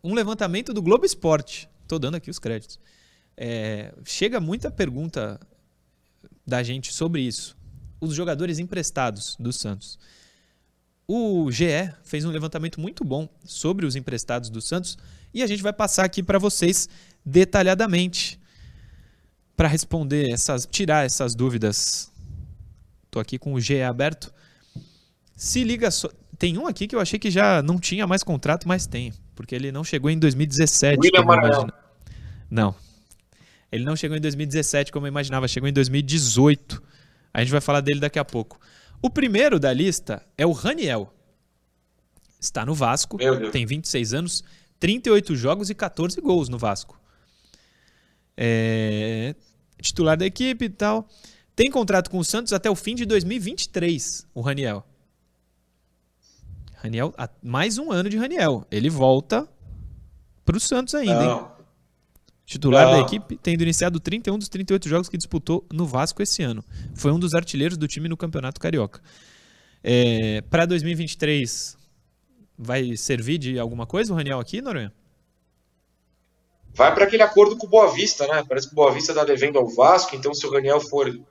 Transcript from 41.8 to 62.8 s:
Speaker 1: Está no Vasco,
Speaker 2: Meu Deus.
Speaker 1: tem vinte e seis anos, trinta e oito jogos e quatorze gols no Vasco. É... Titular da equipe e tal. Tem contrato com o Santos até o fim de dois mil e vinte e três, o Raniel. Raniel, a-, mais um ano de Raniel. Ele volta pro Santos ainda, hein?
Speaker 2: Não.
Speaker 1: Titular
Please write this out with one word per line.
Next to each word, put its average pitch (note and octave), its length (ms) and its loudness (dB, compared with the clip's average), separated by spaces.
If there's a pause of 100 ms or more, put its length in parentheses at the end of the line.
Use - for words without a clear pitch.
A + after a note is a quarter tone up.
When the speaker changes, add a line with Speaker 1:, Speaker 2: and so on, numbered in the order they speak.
Speaker 1:
Está - 260 -6
no D3 80 -2
Vasco, C#3 440 0
Speaker 2:
Meu C3 200 2
Deus. A2 140 -6
Speaker 1:
tem A#2+ 140 -2
vinte D3 180 -6
e - 60 -8
seis A#2 240 -2
anos, E3+ 320 -4 (340)
trinta A#3 300 -2
e - 20 6
oito G#3 240 4
jogos E3+ 340 -2
e G#3+ 60 -8
quatorze F3+ 460 -6
gols F3 260 2
no B2 100 -8
Vasco. G#2+ 400 -4 (1400)
É... A2+ 960 0 (460)
Titular D#3+ 340 2
da F3 100 -2
equipe B3 400 -4
e G#3 40 -6
tal. G#3+ 360 -2 (480)
Tem B3 160 2
contrato G3+ 400 0
com F#3 80 -4
o E3+ 60 -2
Santos A3 300 -2
até G3 160 0
o G3 60 2
fim A3+ 200 -8
de A#3+ 100 -6
dois G3 200 2
mil G#3+ 100 -4
e B3 60 -4
vinte A3 220 -6
e - 60 -10
três, E3+ 640 -4
o B2 60 -10
Raniel. B2 480 -4 (1900)
Raniel, A#2 420 -4
a-, B2 120 -8 (140)
mais D#3 340 -2
um D4+ 140 -6
ano F#3 180 0
de G#3+ 60 -4
Raniel. A3 560 0
Ele A2+ 180 0
volta D3 560 2 (1000)
pro F3 160 2
Santos B3+ 340 -2
ainda, G3+ 260 2
hein? A#2+ 60 4
Speaker 2:
Não. - 260 -4 (920)
Speaker 1:
Titular C3+ 420 6